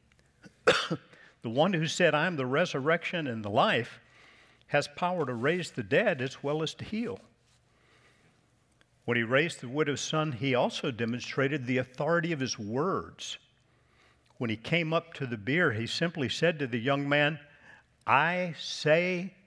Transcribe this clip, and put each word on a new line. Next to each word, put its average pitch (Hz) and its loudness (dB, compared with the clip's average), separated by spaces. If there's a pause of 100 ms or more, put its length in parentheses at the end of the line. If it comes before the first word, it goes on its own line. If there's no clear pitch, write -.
(680)
<coughs> - 2 (420)
The 120 -6
one 147 4
who 160 0
said, 160 4
"I 147 2
am 185 -2
the 135 -2
resurrection 156 0
and 113 -6
the 104 -4
life," 139 2 (680)
has 143 0
power 175 -2
to 127 -4
raise 151 0
the 123 -6
dead 156 2
as 131 -6
well 151 -2
as 160 -4
to - -12
heal. 214 -6 (1900)
When 120 2
he 117 4
raised 135 2
the 127 -10
widow's 143 0
son, 156 -2
he 127 0
also 151 0
demonstrated 123 -2
the 127 0
authority 160 0
of 143 -4
his 123 -4
words. 117 -4 (1000)
When 120 -4
he 110 -2
came 160 -2
up 165 -2
to 139 -6
the 117 -6
bier, 135 2
he 113 -4
simply 160 -2
said 160 0
to 143 -2
the 117 -4
young 139 0
man, 147 4 (640)
"I 170 2
say 175 2 (140)